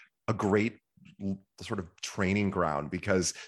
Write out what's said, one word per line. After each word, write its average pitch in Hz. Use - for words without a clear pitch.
a 117
great 104
l-, 98
sort 101
of 90
training 101
ground, 76
because 92